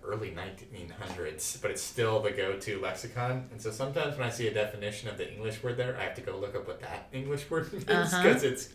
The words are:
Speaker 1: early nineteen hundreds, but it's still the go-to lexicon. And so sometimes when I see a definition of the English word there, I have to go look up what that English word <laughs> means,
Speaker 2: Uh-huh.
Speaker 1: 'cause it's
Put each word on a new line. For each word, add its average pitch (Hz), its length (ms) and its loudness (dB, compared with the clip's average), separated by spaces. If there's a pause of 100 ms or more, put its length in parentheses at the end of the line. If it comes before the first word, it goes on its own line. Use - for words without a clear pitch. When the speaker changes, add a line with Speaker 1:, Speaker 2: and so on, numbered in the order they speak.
Speaker 1:
early 107 240 -2
nineteen 90 640 -10
hundreds, 87 600 -4
but - 120 0
it's - 120 -2
still 110 400 4
the 104 100 4
go-to 98 480 0
lexicon. 120 720 -2
And 110 100 -12
so 110 100 -2
sometimes 143 460 0
when 127 80 0
I 117 60 0
see 113 160 0
a 104 60 2
definition 104 560 -2
of - 80 -6
the - 120 -4
English 110 320 -6
word 123 140 0
there, 123 240 0
I 98 40 -2
have 92 120 -4
to 95 60 -8
go 117 160 -6
look - 180 -4
up 98 100 -6
what - 140 -8
that - 320 -10
English 135 380 -4
word 160 240 0
<laughs> - 0 -
means, - 160 0
Speaker 2:
Uh-huh. 180 340 6
Speaker 1:
'cause - 200 10
it's 131 320 0